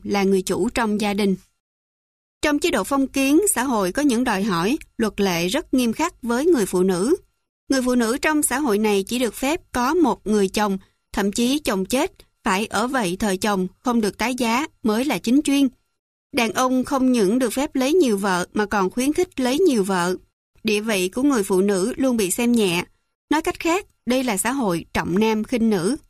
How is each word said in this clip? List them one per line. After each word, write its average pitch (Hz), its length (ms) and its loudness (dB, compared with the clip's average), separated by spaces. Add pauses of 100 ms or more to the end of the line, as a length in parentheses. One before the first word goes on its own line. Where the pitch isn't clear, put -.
là 202 180 -2
người 190 200 2
chủ 190 260 -2
trong 214 320 -2
gia 202 140 -2
đình. 196 220 0 (1040)
Trong 294 160 0
chế 339 120 0
độ 254 140 0
phong 269 220 0
kiến, 269 340 2 (140)
xã 233 80 0
hội 214 300 0
có 277 100 -2
những 254 220 2
đòi 202 180 0
hỏi, 208 360 0 (200)
luật 214 220 -2
lệ 175 280 0
rất 277 260 -2
nghiêm 240 180 2
khắc 320 300 -4
với 240 240 -2
người 262 200 4
phụ 180 160 0
nữ. 190 340 2 (520)
Người 262 140 2
phụ 247 120 0
nữ 240 240 2
trong 302 240 0
xã 247 160 -2
hội 208 200 0
này 208 240 2
chỉ 240 160 -6
được 233 160 -2
phép 294 260 -2 (120)
có 254 220 0
một 285 320 0
người 208 220 2
chồng, 196 300 -2 (340)
thậm 202 200 -2
chí 247 260 0
chồng 196 260 -2
chết, 269 280 -2 (320)
phải 208 220 -2
ở 208 200 -2
vậy 208 340 -2
thời 196 160 0
chồng, 190 300 -2 (120)
không 233 220 0
được 202 180 -2
tái 247 160 -2
giá 247 320 -2 (160)
mới 220 220 0
là 247 140 -2
chính 254 240 2
chuyên. 277 260 2 (640)
Đàn 240 200 0
ông 254 320 0
không 262 280 0
những 226 260 2
được 247 120 0
phép 285 240 -4
lấy 269 200 0
nhiều 262 220 4
vợ 190 360 -2
mà 208 140 0
còn 196 240 0
khuyến 269 220 0
khích 349 280 -2
lấy 254 180 0
nhiều 269 260 4
vợ. 180 320 -2 (480)
Địa 208 160 0
vị 202 280 -2
của 247 140 -4
người 269 200 2
phụ 190 180 2
nữ 202 360 0
luôn 262 200 0
bị 220 140 0
xem 240 220 0
nhẹ. 185 320 2 (460)
Nói 302 120 0
cách 349 180 -4
khác, 349 260 0 (200)
đây 254 180 0
là 220 120 -2
xã 226 160 -2
hội 202 400 -2
trọng 180 260 -2
nam 220 260 2
khinh 226 260 0
nữ. 196 260 0 (140)